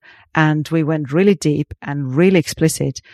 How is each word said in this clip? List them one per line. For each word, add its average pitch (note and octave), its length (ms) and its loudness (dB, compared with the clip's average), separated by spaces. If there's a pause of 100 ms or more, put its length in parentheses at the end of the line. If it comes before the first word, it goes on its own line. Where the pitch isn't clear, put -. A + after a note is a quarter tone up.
(340)
and D#3 340 0
we D#3+ 140 0
went D3 300 -4
really F#3+ 240 4
deep D3 440 -2
and C#3 360 -6
really F#3 240 4
explicit - 600 -2 (140)